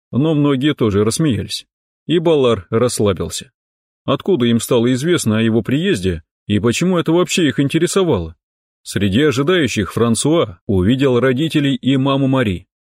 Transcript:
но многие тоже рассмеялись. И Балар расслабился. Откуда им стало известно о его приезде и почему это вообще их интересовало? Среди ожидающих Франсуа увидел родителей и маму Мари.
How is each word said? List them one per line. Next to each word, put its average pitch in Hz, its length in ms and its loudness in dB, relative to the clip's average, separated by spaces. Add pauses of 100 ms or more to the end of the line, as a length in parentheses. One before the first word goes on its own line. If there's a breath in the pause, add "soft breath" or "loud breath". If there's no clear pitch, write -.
(120)
но 156 220 0
многие 143 400 2
тоже 104 300 2
рассмеялись. 113 640 -2 (400)
И 160 120 0
Балар 139 520 2
расслабился. 107 800 -2 (540)
Откуда 135 420 0
им 117 140 2
стало 123 320 2
известно 131 460 0
о 113 40 0
его 113 200 2
приезде 107 600 -2 (240)
и 104 120 0
почему 170 400 0
это 160 140 -2
вообще 175 360 0
их 123 100 -2
интересовало? 143 760 0 (460)
Среди 101 400 0
ожидающих 143 720 0
Франсуа 117 720 0
увидел 120 520 2
родителей 139 560 0
и 131 220 0
маму 135 300 0
Мари. 120 400 0 (340)